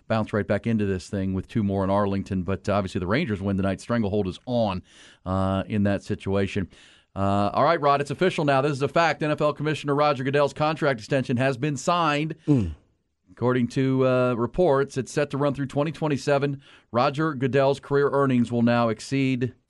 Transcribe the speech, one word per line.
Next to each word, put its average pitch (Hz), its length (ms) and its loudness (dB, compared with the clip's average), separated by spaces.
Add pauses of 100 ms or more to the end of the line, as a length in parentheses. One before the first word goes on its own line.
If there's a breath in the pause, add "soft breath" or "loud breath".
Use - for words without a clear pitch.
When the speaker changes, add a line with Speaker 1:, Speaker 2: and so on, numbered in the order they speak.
Speaker 1:
bounce 110 260 -2
right 101 140 0
back 104 220 -2
into 107 180 0
this 95 220 -4
thing 95 260 -4
with 95 140 -6
two 113 160 0
more 98 180 0
in 95 80 0
Arlington. 98 540 0
But, 92 240 -4
uh, 101 60 0
obviously 95 260 -2
the 90 80 -4
Rangers 107 340 -2
win 98 140 -2
tonight. 95 240 -2
Stranglehold 104 480 -2
is 87 180 -8
on, 110 360 -2 (440 soft breath)
uh, 95 400 0
in 107 160 -2
that 101 220 0
situation. 98 640 -2 (480 soft breath)
Uh, 98 380 2
all 117 80 2
right, 160 180 2
Rod, 139 200 4
it's 143 100 -4
official 170 340 0
now. 139 160 4
This 147 120 0
is 131 100 -4
a 139 60 0
fact. 165 340 2
N 151 80 -2
F 151 100 -2
L 151 120 2
Commissioner 147 420 -2
Roger 143 300 2
Goodell's 139 280 2
contract 151 460 0
extension 131 380 -2
has 131 200 0
been 143 200 -4
signed. 160 580 0 (140)
Speaker 2:
Mm. 110 240 4 (580)
Speaker 1:
According 123 380 0
to, 131 360 0
uh, 127 320 2
reports, 139 600 0
it's 127 160 -6
set 147 180 -2
to 143 80 -6
run 143 160 0
through 139 120 -6
twenty 143 260 -2
twenty-seven. 143 680 -2 (300 soft breath)
Roger 143 440 0
Goodell's 135 440 2
career 143 320 2
earnings 127 400 2
will 120 120 0
now 120 260 4
exceed, 131 640 -2 (160)